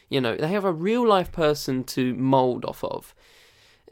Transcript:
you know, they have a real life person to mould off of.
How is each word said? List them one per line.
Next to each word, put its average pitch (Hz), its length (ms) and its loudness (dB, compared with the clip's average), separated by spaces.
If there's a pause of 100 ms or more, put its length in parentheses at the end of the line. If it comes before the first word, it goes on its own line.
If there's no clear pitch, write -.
you 139 120 0
know, 113 160 0
they 151 100 -2
have 190 180 0
a 196 80 2
real 208 320 0
life 202 280 2
person 147 520 0
to 127 300 -2
mould 127 500 2
off - 200 -8
of. - 280 -10 (800)